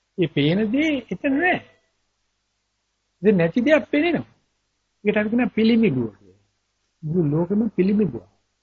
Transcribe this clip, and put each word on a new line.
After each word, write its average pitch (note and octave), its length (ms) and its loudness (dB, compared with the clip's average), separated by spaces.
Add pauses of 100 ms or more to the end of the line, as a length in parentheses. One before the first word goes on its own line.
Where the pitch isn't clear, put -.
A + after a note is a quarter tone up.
(180)
මේ E3+ 100 0
පේන D#3 380 0
දේ D4 260 0 (140)
එතන C4+ 280 -4
නෑ. E4+ 240 0 (1600)
ඒ G3+ 100 4
නැති E3+ 280 0
දෙයක් D4 260 2
පේනවා. D4+ 400 -2 (760)
ඒකට G#3 140 0
අපි G#3+ 100 -2
කියන A#3 220 -2
පිළිමිබුව G#3+ 600 2
කියලා. - 320 -20 (600)
මුළු E3 260 -2
ලෝකෙම F3 400 0
පිළිමිබුව. F#3+ 560 -2 (380)